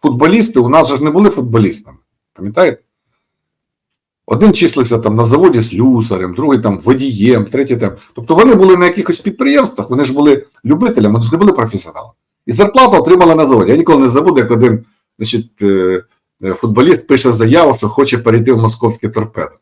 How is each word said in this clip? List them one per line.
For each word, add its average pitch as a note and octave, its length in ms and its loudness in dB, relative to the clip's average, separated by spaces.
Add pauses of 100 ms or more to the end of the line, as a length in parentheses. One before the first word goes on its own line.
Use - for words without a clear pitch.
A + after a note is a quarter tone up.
футболісти, D3+ 580 0
у A#2+ 80 2
нас D3+ 200 2
же C#3 80 -4
ж C3+ 80 -4
не D#3 60 0
були F#3+ 200 4
футболістами, A2+ 680 -4 (340)
пам'ятаєте? A#2+ 500 -4 (1400)
Один F3+ 260 2
числився B2 460 -2
там A2 180 -2
на A#2 80 0
заводі C3+ 380 2
слюсарем, G#2+ 720 -2
другий C#3 240 -2
там G#2 200 -2
водієм, B2 680 0
третій C3+ 320 -4
там. G#2+ 160 -6 (220)
Тобто B2+ 200 -4
вони A3+ 200 4
були F#3+ 220 4
на F3+ 100 0
якихось F3+ 340 -4
підприємствах, C4 680 -4
вони C3+ 140 -2
ж B2+ 80 -6
були D3 340 2 (180)
любителями, D3+ 480 0
вони A2+ 120 0
ж A2+ 80 -4
не D#3+ 60 -2
були G3 140 2
професіоналами. - 600 -8 (340)
І - 60 -6
зарплату G3+ 440 2
отримали E3+ 380 4
на D#3+ 120 2
заводі. G#2+ 240 2
Я C#3+ 60 4
ніколи D3+ 220 2
не C3+ 100 2
забуду, D3 300 0
як A#2 120 -2
один, A2+ 340 0 (340)
значить, G#2+ 440 -8
е, F#2 400 -2 (400)
е, F#2+ 120 -4
футболіст B2 520 0
пише C3 260 0
заяву, B2 440 2
що G#2+ 120 -6
хоче B2+ 300 -2
перейти A#2 340 0
в A#2 60 0
московське A2+ 500 -4
торпедо. - 540 -10